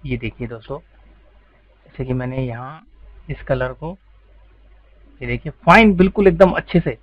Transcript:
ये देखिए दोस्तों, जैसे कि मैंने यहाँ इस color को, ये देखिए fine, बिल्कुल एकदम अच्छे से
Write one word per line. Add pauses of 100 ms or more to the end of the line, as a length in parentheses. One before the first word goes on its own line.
ये
देखिए
दोस्तों, (1080)
जैसे
कि
मैंने
यहाँ (480)
इस
color
को, (1200)
ये
देखिए
fine,
बिल्कुल
एकदम
अच्छे
से